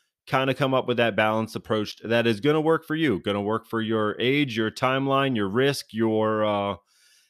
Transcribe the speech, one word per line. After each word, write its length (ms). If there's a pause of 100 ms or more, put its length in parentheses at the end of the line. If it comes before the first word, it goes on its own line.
(260)
Kinda 280
come 200
up 140
with 100
that 180
balanced 400
approach 480
that 240
is 140
gonna 200
work 240
for 100
you, 260
gonna 200
work 260
for 140
your 380
age, 380
your 140
timeline, 640
your 140
risk, 440
your, 520
uh, 300 (540)